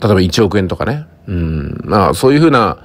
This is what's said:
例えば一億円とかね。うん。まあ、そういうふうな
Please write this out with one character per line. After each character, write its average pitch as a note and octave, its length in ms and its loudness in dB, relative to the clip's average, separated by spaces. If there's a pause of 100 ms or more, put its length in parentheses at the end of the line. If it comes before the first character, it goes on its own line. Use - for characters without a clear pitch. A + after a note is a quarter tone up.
例 G#2+ 100 0
え - 20 4
ば F#2+ 80 4
一 F#2 200 0
億 G#2 160 2
円 F#2+ 100 0
と E2 80 -6
か - 100 -6
ね。 D3 220 -6 (200)
う G#2 40 -10
ん。 D#2+ 520 -6
ま F#2 260 2
あ、 B1+ 40 0
そ C3 160 2
う C#3 40 4
い D3 40 4
う - 20 2
ふ E3 80 4
う D3+ 40 4
な A2 340 0